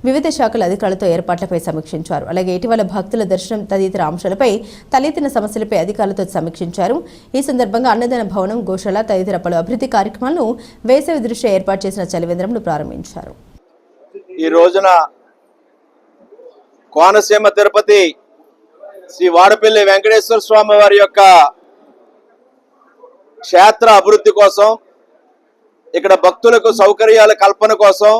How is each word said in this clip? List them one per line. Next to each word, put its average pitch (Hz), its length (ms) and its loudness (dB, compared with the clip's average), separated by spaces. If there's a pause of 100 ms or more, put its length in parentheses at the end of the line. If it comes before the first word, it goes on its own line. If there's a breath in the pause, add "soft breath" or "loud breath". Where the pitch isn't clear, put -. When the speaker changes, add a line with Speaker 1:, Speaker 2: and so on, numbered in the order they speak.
Speaker 1:
వివిధ 285 180 -2 (120)
శాఖల 220 320 -2
అధికారులతో 196 440 -4
ఏర్పాట్లపై 175 540 -6
సమీక్షించారు. 156 640 -10
అలాగే 185 260 -6
ఇటీవల 220 260 -2 (120)
భక్తుల 214 260 -6 (120)
దర్శనం 214 280 -10 (100)
తదితర 190 380 -4
అంశాలపై 190 400 -6 (440 loud breath)
తలెత్తిన 294 320 -4 (120)
సమస్యలపై 208 460 -8
అధికారులతో 196 360 -8 (140)
సమీక్షించారు. 170 600 -6 (420 loud breath)
ఈ - 100 -2
సందర్భంగా 247 460 -2
అన్నదాన 240 380 -4
భవనం, 202 360 -6
గోశాల 190 320 -6 (100)
తదితర 185 340 -4
పలు 170 160 -6
అభివృద్ధి 226 360 -6
కార్యక్రమాలను 240 500 -4 (440 loud breath)
వేసవి 294 360 0
దృష్ట్యా 226 320 -6
ఏర్పాటు 196 280 -4
చేసిన 190 180 -8 (100)
చలివేంద్రంను 180 540 -6
ప్రారంభించారు. - 680 -12 (1120)
Speaker 2:
ఈ - 100 -2
రోజున 180 320 4 (2000)
కోనసీమ 208 640 2
తిరుపతి 208 440 2 (1120)
శ్రీ 180 240 0
వాడపల్లి 214 540 4
వెంకటేశ్వర 214 560 0
స్వామి 214 340 4
వారి 202 220 6
యొక్క 196 180 0 (2250)
క్షేత్ర 214 420 4 (140)
అభివృద్ధి 208 400 2
కోసం, 202 280 4 (1300)
ఇక్కడ 190 160 2 (140)
భక్తులకు 226 440 2 (100)
సౌకర్యాల 214 520 4 (120)
కల్పన 214 280 2 (120)
కోసం 208 340 4